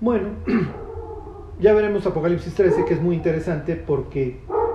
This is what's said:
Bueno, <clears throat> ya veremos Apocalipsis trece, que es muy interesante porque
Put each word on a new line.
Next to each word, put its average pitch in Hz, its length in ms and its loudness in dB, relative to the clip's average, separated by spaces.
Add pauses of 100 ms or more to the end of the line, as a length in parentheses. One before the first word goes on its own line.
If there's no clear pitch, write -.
Bueno, 220 280 2 (180)
<clears throat> - 1120 -4
ya 208 140 8
veremos 208 320 2
Apocalipsis 170 480 0
trece, 175 300 4
que 175 100 0
es 147 80 0
muy 175 140 2
interesante 160 580 -2
porque 131 680 -2 (340)